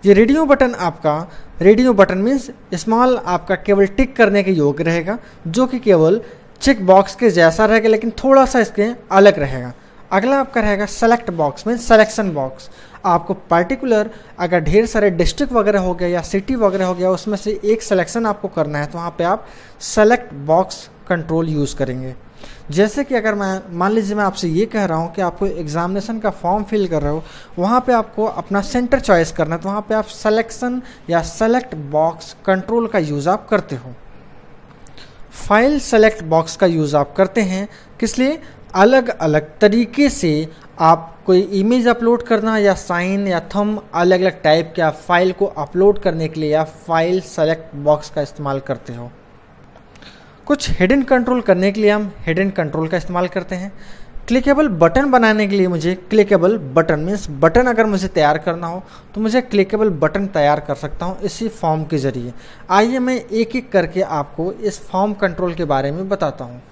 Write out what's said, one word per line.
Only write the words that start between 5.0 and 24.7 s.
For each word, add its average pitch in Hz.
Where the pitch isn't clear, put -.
जो 208
कि 247
केवल 185
check 220
box 190
के 233
जैसा 165
रहेगा 220
लेकिन 220
थोड़ा 269
सा 262
इसके 208
अलग 196
रहेगा। 127
अगला 247
आपका 262
रहेगा 208
select 233
box 156
means 233
selection 214
box। 135
आपको 175
particular 208
अगर 175
ढेर 170
सारे 208
district 185
वगैरह 208
हो 180
गया 175
या 175
city 196
वगैरह 196
हो 180
गया, 180
उसमें 190
से 196
एक 220
selection 196
आपको 208
करना 151
है, 147
तो 151
वहाँ 170
पे 170
आप 190
select -
box 156
control 165
use 147
करेंगे। 127
जैसे 208
कि 262
अगर 214
मैं, 190
मान 180
लीजिए 208
मैं 208
आपसे 190
ये 165
कह 214